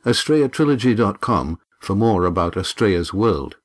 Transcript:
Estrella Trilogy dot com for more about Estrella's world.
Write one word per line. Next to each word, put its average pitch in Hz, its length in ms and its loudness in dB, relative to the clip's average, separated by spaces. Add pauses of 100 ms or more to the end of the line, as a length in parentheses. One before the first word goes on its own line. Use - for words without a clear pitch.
Estrella 143 440 0
Trilogy 127 460 0
dot 104 260 -2
com 80 380 -2 (220)
for - 140 -4
more 101 320 2
about 85 300 -2
Estrella's 90 580 -2
world. 95 500 -2